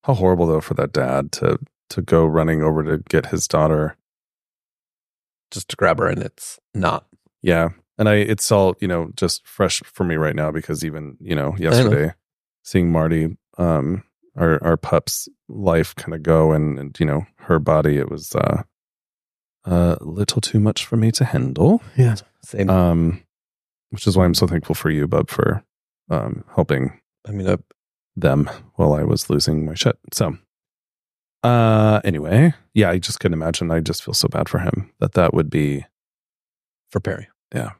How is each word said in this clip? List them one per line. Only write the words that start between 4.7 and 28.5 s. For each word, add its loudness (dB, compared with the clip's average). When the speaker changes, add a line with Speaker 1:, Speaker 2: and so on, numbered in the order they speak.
Speaker 2:
Just -14
to -10
grab 2
her, 0
and -4
it's -14
not. -2
Speaker 1:
Yeah. 2
And 2
I, 4
it's 0
all, 4
you -4
know, -4
just -4
fresh -2
for -6
me -2
right -2
now -2
because -8
even, -10
you -6
know, -2
Speaker 2:
I -8
know. 0
Speaker 1:
yesterday, 2
seeing 0
Marty, 0
um, 0
our, 2
our 2
pup's -2
life 0
kinda -10
go 4
and, 0
and, -14
you 0
know, -2
her 0
body, 2
it -4
was, -12
uh, 0
a 2
little -4
too 0
much 0
for -4
me 2
to 0
handle. 2
Speaker 2:
Yeah, 4
same. -2
Speaker 1:
Um, 2
which -8
is 2
why 6
I'm 4
so 2
thankful -2
for -4
you, 0
Bub, 0
for, -2
um, -6
helping -2
Speaker 2:
I -14
mean, -6
uh, 0
Speaker 1:
them 2